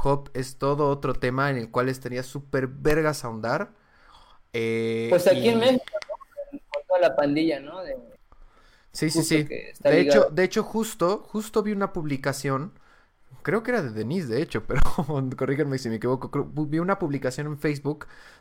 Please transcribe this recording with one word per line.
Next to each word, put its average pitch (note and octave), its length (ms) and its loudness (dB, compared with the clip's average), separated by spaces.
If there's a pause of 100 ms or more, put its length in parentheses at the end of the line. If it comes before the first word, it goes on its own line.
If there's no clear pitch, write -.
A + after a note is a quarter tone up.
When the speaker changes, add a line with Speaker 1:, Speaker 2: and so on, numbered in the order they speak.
Speaker 1:
hop C#3 300 2
es B2+ 240 -8
todo C#3+ 320 2
otro C#3+ 240 -2
tema C3 380 0
en C3 60 -2
el A2+ 120 -6
cual B2+ 200 0
estaría C3 340 -6
súper C3+ 440 -4
vergas D3+ 560 2
ahondar. A#2+ 480 -4 (840)
Eh, A2+ 560 0
Speaker 2:
Pues - 180 4
aquí F3+ 220 4
Speaker 1:
y - 0 -
Speaker 2:
en A3+ 100 2
México, B3+ 240 4 (240)
¿no? - 520 -14 (120)
Con D3 160 -6
toda F3+ 120 2
la E3 160 4
pandilla, D3 440 0
¿no? D#3+ 240 -14
De C#3+ 120 -10 (960)
Speaker 1:
Sí, - 200 -2
sí, D#3 120 2
Speaker 2:
justo - 0 -
Speaker 1:
sí. D3+ 260 0
Speaker 2:
que - 220 -12
está - 180 0
Speaker 1:
De C#3+ 100 8
hecho, C#3 280 6
Speaker 2:
ligado. C#3+ 40 -2
Speaker 1:
de D#3+ 120 2
hecho, F#3 200 0
justo, G#3 560 -2
justo G#3+ 440 -4
vi G#3 80 -2
una G3 220 -2
publicación, C#3 800 -2 (720)
creo G#3+ 200 0
que B3+ 80 -4
era A#3 120 0
de B2 80 -6
Denise, B2 360 -4
de A#2 140 0
hecho, D#3+ 260 -4
<laughs> - 0 -
pero - 140 6 (560)
corríganme C#3 420 0
si B2+ 100 -6
me A2+ 80 -2
equivoco, B2+ 340 -2
creo, C#3 220 -2
vi D3+ 260 -2
una F#3+ 200 0
publicación C#3+ 480 -4
en D3 120 -8
Facebook D3 480 -4 (340)